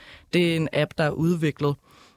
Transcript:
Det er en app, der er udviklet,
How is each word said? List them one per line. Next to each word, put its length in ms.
Det 200
er 40
en 160
app, 260
der 60
er 60
udviklet, 680